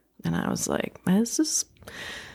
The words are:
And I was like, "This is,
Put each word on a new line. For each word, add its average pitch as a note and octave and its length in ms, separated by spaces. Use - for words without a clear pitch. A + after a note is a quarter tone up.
And E2 100
I - 140
was - 200
like, - 360
"This G#3 340
is, D#4 260